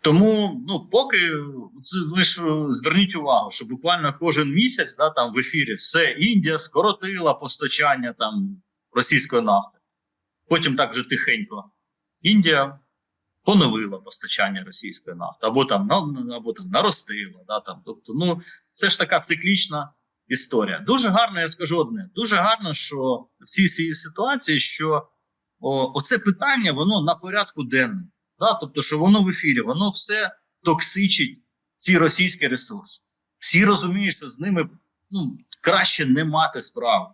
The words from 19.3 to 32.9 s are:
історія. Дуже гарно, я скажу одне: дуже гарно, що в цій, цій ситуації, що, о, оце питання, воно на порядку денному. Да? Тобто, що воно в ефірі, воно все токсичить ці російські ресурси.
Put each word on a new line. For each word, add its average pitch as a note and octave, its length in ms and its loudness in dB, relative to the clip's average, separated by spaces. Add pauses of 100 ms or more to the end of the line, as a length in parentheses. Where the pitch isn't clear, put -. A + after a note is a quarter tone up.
історія. G#2 580 0
Дуже B3 220 2
гарно, G3+ 320 0
я E3 80 -2
скажу E3+ 300 -2
одне: A2+ 360 -4
дуже G#3+ 220 0
гарно, G3 380 0
що C3 540 -2 (120)
в - 40 -20
цій, - 220 2
цій E3 280 0
ситуації, F#3 680 -2
що, D#3 480 0 (520)
о, C3 340 -2
оце F#3 240 0
питання, G#3+ 540 0
воно E3+ 300 0
на D#3+ 120 0
порядку E3 500 -6
денному. A#2 440 -2 (340)
Да? A3 120 2
Тобто, - 280 -6
що D3+ 160 0
воно G3 240 6
в F#3 60 2
ефірі, D3 320 0
воно D#3 300 -2
все - 460 0 (280)
токсичить F3 760 0 (380)
ці F3+ 220 2
російські E3 500 2
ресурси. A2 540 -8 (360)